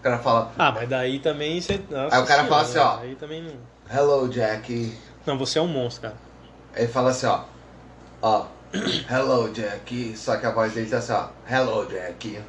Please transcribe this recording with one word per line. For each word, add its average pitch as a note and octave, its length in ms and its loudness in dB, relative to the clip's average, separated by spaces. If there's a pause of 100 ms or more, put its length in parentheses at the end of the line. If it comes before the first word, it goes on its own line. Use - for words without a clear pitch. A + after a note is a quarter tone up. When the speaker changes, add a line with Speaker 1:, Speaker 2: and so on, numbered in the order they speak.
Speaker 1:
O - 20 -20
cara A#2+ 160 2
fala A#2 400 2
Speaker 2:
Ah, D3 140 6
mas A#2+ 160 -4
daí C3 320 -2
também D3+ 400 -2
você. G3 280 -2
Nossa C3+ 280 0
Speaker 1:
Aí B2+ 60 6
o B2+ 40 2
cara D3 180 6
fala D3 200 4
Speaker 2:
senhora, C3 260 4
Speaker 1:
assim, - 80 -2
ó. A#2 60 -10
Speaker 2:
aí C3 100 -10
também D#3 280 -12
não. E3 100 -12 (360)
Speaker 1:
"Hello, C#3 400 4
Jack." A2+ 640 -2 (320)
Speaker 2:
Não, C#3 140 -2
você C3+ 220 0
é - 20 2
um F3 60 0
monstro, B2+ 340 -4
cara. A2 140 -10 (580)
Speaker 1:
Ele A#2 140 0
fala B2+ 220 2
assim, B2 160 -2
ó. G2+ 160 0 (800)
Ó. A2 260 2 (120)
<clears throat> - 160 -20 (340)
"Hello, B2+ 420 2
Jack." A2+ 680 -6
Só A2+ 180 -2
que A#2+ 80 -4
a A2+ 60 2
voz A2 240 0
dele A2+ 160 -4
tá B2 80 0
assim, A2+ 140 -4
ó. G2+ 160 -2 (200)
"Hello, A#2+ 380 0
Jack." F#2+ 640 -10